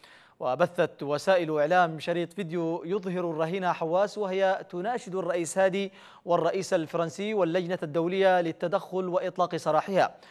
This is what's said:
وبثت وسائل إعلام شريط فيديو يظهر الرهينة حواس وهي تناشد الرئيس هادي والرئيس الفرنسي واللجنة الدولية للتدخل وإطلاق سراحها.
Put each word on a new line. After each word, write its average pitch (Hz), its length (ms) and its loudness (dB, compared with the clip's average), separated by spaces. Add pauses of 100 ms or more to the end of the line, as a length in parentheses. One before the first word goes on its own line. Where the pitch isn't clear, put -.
(400)
وبثت 160 600 0
وسائل 156 560 2
إعلام 160 420 2
شريط 170 320 -2
فيديو 165 520 -4
يظهر 180 460 -4
الرهينة 165 420 -2
حواس 180 460 0
وهي 190 520 0
تناشد 190 440 -6
الرئيس 175 440 -2
هادي 190 340 2 (320)
والرئيس 170 500 0
الفرنسي 170 600 -2
واللجنة 180 480 0
الدولية 180 580 2
للتدخل 180 680 -2
وإطلاق 175 480 -2
سراحها. 156 580 2 (160)